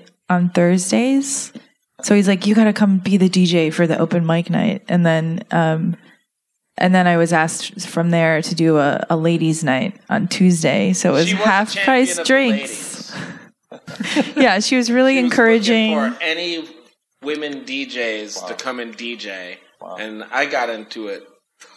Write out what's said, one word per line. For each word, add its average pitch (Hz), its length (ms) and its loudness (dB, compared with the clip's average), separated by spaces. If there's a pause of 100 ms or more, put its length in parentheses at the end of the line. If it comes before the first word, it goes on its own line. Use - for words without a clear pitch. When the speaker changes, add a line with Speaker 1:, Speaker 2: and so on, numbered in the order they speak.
(300)
Speaker 1:
on 175 200 2
Thursdays. 220 1040 0 (520)
So 208 120 2
he's 196 120 4
like, 190 180 2
"You 208 80 4
gotta 214 200 4
come 196 260 2
be 196 180 2
the 185 120 6
D 185 180 4
J 160 240 2
for 170 160 2
the 165 100 0
open 175 260 0
mic 165 280 0
night." - 360 0
And 175 160 2
then, 165 460 0
um, 165 460 0 (840)
and 185 160 2
then 180 140 4
I 170 100 4
was 170 160 2
asked - 540 -2
from 170 240 -2
there 160 320 2
to - 120 -6
do 160 220 2
a, 139 320 0
a 165 80 0
ladies' 160 460 0
night 131 440 -2
on - 200 0
Tuesday. 180 680 2
So 180 160 0
it - 40 2
was 170 160 2
Speaker 2:
She 185 60 0
was 190 80 -2
Speaker 1:
half 208 300 2
Speaker 2:
champion 196 120 -2
Speaker 1:
price 254 260 4
Speaker 2:
of 175 60 -6
the 170 80 -6
Speaker 1:
drinks. - 880 -2
Speaker 2:
ladies. - 1200 -8
Speaker 1:
<laughs> - 20 -8
Yeah, 220 220 4
she 254 180 -2
was 240 140 0
really 262 260 4
Speaker 2:
She 254 60 2
was 247 80 0
Speaker 1:
encouraging. 226 640 2
Speaker 2:
looking 226 180 -2
for - 100 -12
any 165 440 -6 (560)
women 147 420 -8
D 135 220 -8
Js 107 580 -8
to 117 80 -10
Speaker 3:
Wow. - 60 -14
Speaker 2:
come 127 200 -8
and 113 160 -12
D 117 200 -12
J. 95 420 -14 (240)
Speaker 3:
Wow. 92 140 -16
Speaker 2:
And 107 360 -12
I 135 140 -2
got 131 240 -4
into 110 380 -12
it 95 160 -12 (540)